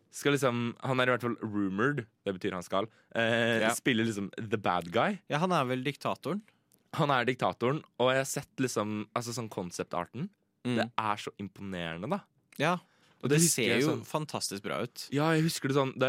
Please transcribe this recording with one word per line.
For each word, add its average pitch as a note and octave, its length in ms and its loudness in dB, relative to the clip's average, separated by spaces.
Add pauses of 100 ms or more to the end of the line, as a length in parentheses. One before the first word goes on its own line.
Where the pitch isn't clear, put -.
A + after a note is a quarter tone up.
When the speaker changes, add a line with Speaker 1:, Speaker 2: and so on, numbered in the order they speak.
Speaker 1:
skal - 240 2
liksom, A#2+ 480 2
han C3 180 0
er B2+ 120 4
i - 20 4
hvert A#2+ 160 -2
fall A#2 160 -4
rumored, G#2 640 0 (180)
det G2 140 -2
betyr F#2 180 -4
han F2 80 -8
skal, G2+ 240 -2 (240)
eh, A#2 480 2
Speaker 2:
Ja. G#2+ 160 4
Speaker 1:
spille A#2 260 2
liksom G2+ 320 -4
the A2 220 -4
bad F2 340 0
guy. D3 280 2 (100)
Speaker 2:
Ja, C#3 80 0
han F3+ 160 0
er D#3 160 2
vel B2+ 160 -2
diktatoren. C#3+ 560 -4 (560)
Speaker 1:
Han D3 140 2
er B2+ 180 4
diktatoren, B2 540 0 (160)
og B2 100 6
jeg C3 160 4
har - 80 -6
sett - 240 -8
liksom, G#2+ 560 -2
altså A#2+ 240 -4
sånn A#2 100 -6
concept-arten. F2+ 800 -6 (400)
Speaker 2:
Mm. B2 100 0
Speaker 1:
Det A#2+ 220 -2
er G#2+ 240 0
så - 160 -8
imponerende, F#2 720 -6
da. F#3 140 -4 (340)
Speaker 2:
Ja, E3+ 220 0 (400)
og - 60 -14
Speaker 1:
Og - 60 0
Speaker 2:
det C#3+ 40 6
Speaker 1:
det D#3+ 80 6
husker D#3+ 80 4
Speaker 2:
ser A#2 240 2
Speaker 1:
jeg A2+ 80 4
Speaker 2:
jo D3+ 60 4
Speaker 1:
sånn A2+ 180 -4
Speaker 2:
fantastisk A2+ 560 -4
bra D2+ 160 -4
ut. - 220 -8 (100)
Speaker 1:
Ja, D3+ 240 2
jeg D#3 80 4
husker D#3+ 240 0
det C#3 80 0
sånn, C3+ 140 4 (100)
da B2+ 100 4